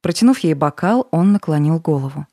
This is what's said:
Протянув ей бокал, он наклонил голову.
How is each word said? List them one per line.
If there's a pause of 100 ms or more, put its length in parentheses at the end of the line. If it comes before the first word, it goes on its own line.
Протянув
ей
бокал,
он
наклонил
голову.